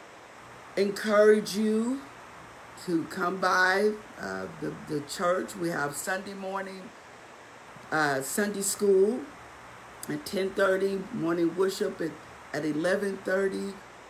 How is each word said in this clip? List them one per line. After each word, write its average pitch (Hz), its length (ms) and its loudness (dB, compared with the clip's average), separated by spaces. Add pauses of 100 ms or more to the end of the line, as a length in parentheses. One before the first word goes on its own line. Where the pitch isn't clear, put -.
(760)
encourage 208 800 6
you 220 460 2 (840)
to 165 200 0
come 185 320 -2
by, 185 540 4 (280)
uh, 190 280 -6 (140)
the, 156 120 -4 (160)
the 147 180 -4
church. 185 480 -2
We 175 140 -2
have 143 260 -2
Sunday 190 380 -6
morning, 190 560 -8 (1040)
uh, 143 300 2
Sunday 202 400 -2
school 202 600 4 (880)
at 147 160 -4
ten 196 260 -2
thirty, 196 500 2 (120)
morning 165 420 2
worship 190 460 0
at, 160 100 -4 (420)
at 151 120 -4
eleven 185 520 0
thirty, 196 560 0 (360)